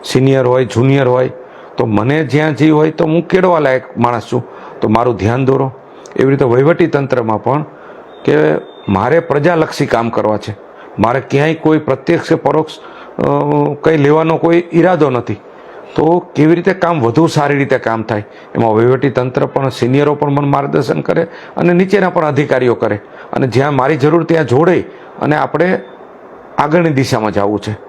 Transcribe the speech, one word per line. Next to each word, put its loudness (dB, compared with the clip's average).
સિનિયર 2
હોય, 2
જુનિયર 2
હોય, 2
તો 0
મને 0
જ્યાં 0
જે 2
હોય 2
તો -2
હું 0
કેળવા 2
લાયક -2
માણસ -2
છું, -4
તો 0
મારું 2
ધ્યાન 0
દોરો. 0
એવી 2
રીતે 2
વહીવટી 2
તંત્રમાં -2
પણ -2
કે 2
મારે 2
પ્રજાલક્ષી 0
કામ 0
કરવા -2
છે, -10
મારે 0
ક્યાંય 0
કોઈ 0
પ્રત્યક્ષ -2
કે 2
પરોક્ષ, -2
અ, -2
કંઈ 2
લેવાનો 2
કોઈ 2
ઈરાદો 2
નથી, -4
તો 0
કેવી 4
રીતે 0
કામ -2
વધુ 2
સારી 0
રીતે 0
કામ -4
થાય, -4
એમાં 2
વહીવટી 2
તંત્ર -2
પણ, -2
સિનિયરો 0
પણ -2
મને 0
માર્ગદર્શન -2
કરે -2
અને 2
નીચેના 2
પણ 0
અધિકારીઓ 0
કરે, -2
અને 0
જ્યાં 0
મારી 2
જરૂર 2
ત્યાં 0
જોડે 2
અને 0
આપણે 0
આગળની 2
દિશામાં 0
જવું 0
છે. -8